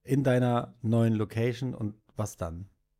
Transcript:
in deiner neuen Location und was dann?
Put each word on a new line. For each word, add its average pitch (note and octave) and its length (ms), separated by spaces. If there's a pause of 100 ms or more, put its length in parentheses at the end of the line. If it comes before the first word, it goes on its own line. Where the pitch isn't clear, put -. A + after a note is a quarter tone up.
in C3+ 200
deiner B2 580
neuen A2+ 340
Location A#2 600
und G#2 200 (200)
was G#2+ 220
dann? F2 320 (300)